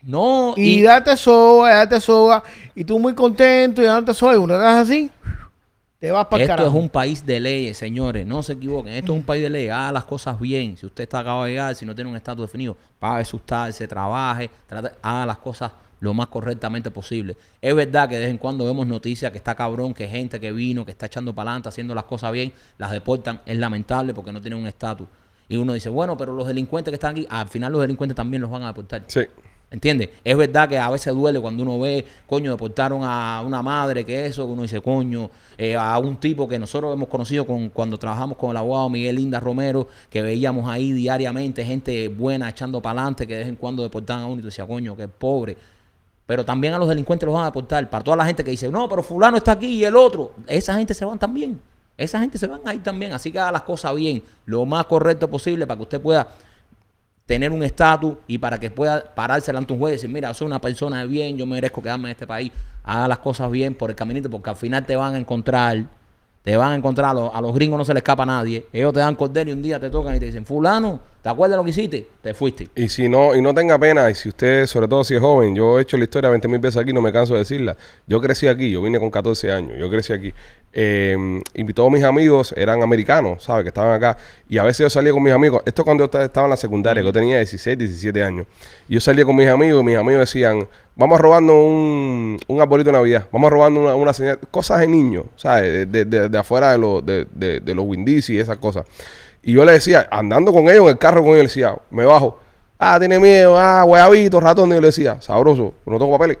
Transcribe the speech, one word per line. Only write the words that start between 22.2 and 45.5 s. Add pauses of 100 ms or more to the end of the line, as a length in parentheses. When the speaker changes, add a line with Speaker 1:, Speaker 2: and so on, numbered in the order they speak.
Speaker 1:
bien, (240)
las
deportan,
es
lamentable
porque
no
tienen
un
estatus. (420)
Y
uno
dice,
"Bueno,
pero
los
delincuentes
que
están
aquí",
al
final
los
delincuentes
también
los
van
a
deportar.
Speaker 3:
Sí. (500)
Speaker 1:
¿Entiendes? (140)
Es
verdad
que
a
veces
duele
cuando
uno
ve, (220)
coño,
deportaron
a
una
madre,
que
eso,
que
uno
dice,
"Coño", (280)
eh,
a
un
tipo
que
nosotros
hemos
conocido
con,
cuando
trabajamos
con
el
abogado
Miguel
Inda
Romero, (220)
que
veíamos
ahí
diariamente
gente
buena
echando
pa'lante,
que
de
vez
en
cuando
deportaban
a
uno
y
tú
decías,
"Coño,
qué
pobre". (720)